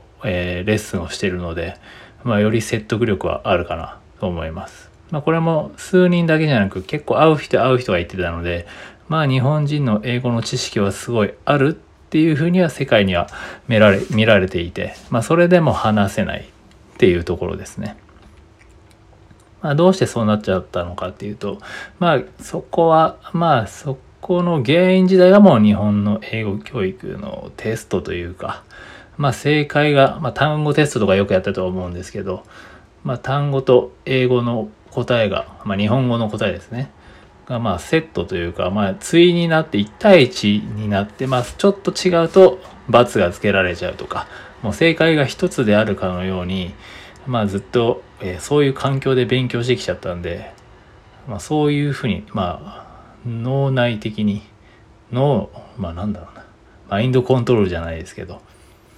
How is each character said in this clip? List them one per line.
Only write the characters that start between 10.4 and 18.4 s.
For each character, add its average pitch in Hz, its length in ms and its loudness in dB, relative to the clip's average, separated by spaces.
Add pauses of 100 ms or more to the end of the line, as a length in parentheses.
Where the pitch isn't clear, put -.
知 123 160 -6
識 - 200 -4
は 98 120 0
す - 180 -10
ご 113 160 0
い - 80 -4 (120)
あ 147 120 2
る 143 180 0
っ - 340 -20
て 160 100 0
い 160 120 4
う 147 40 0
ふ 143 80 0
う 170 80 0
に 185 100 4
は 165 80 2
世 139 160 -6
界 110 200 4
に 92 100 0
は 85 120 -2 (400)
見 113 120 2
ら 104 120 8
れ、 98 100 2 (100)
見 110 160 2
ら 104 120 6
れ 92 80 0
て 90 140 -4
い 85 80 -8
て、 90 240 -8 (160)
ま 120 100 -2
あ、 - 40 0
そ 160 120 0
れ 175 120 6
で 175 120 4
も 147 140 2
話 107 400 0
せ 101 120 -4
な - 120 -6
い - 40 -14
っ - 560 -20
て 110 100 4
い 87 100 4
う 85 60 -4
と 85 140 -6
こ 92 100 -6
ろ 80 100 -8
で - 80 -14
す - 120 -20
ね。 - 200 -10 (1600)